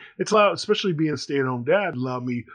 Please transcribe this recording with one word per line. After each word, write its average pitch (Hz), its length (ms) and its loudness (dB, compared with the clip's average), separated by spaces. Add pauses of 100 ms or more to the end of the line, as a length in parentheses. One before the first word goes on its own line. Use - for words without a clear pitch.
(180)
it's - 140 -4
allowed, 208 220 6
especially 202 400 -2
being 151 200 0
a 127 40 -4
stay-at-home 131 480 -2
dad, 175 300 2
allowed 127 280 -4
me 123 320 -4